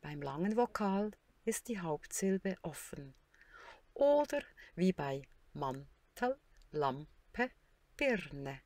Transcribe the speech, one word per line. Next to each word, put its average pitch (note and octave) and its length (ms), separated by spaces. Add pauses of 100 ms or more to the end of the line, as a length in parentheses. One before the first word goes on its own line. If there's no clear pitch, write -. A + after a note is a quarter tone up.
Beim D3 200
langen D#3 340
Vokal G#3+ 560 (340)
ist - 220
die A3 120
Hauptsilbe F#3 840
offen. C#3 520 (800)
Oder D4 480 (340)
wie F#3 180
bei C#3 300 (300)
Mantel, C#3+ 840 (320)
Lampe, D3+ 800 (480)
Birne. C#3+ 680